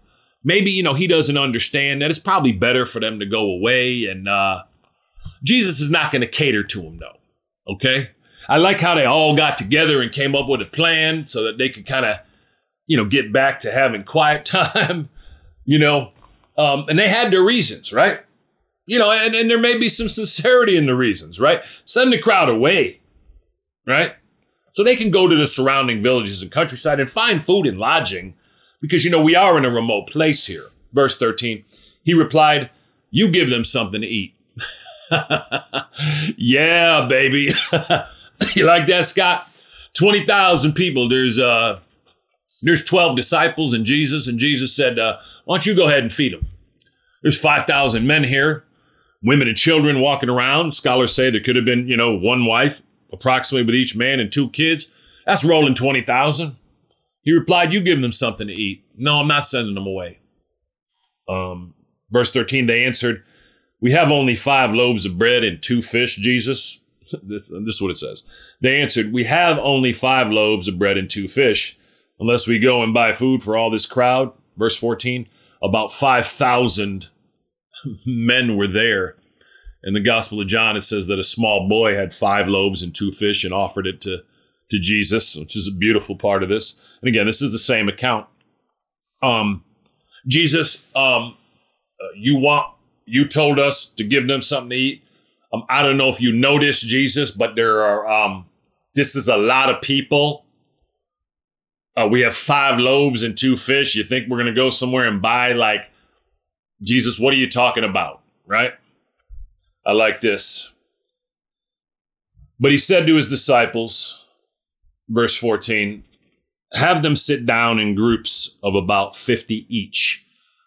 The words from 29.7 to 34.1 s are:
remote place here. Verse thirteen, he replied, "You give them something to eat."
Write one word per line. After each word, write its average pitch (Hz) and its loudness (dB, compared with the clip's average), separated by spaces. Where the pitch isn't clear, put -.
remote 117 -2
place 151 0
here. 85 -14
Verse 135 2
thirteen, 113 -4
he 175 2
replied, 151 4
"You 196 2
give 160 2
them 120 0
something 107 -2
to 113 -8
eat." 98 -6